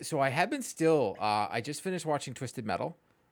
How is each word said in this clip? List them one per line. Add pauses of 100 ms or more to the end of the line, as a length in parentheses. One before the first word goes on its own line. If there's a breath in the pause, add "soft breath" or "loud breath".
so
I
have
been
still,
uh,
I
just
finished
watching
Twisted
Metal. (360)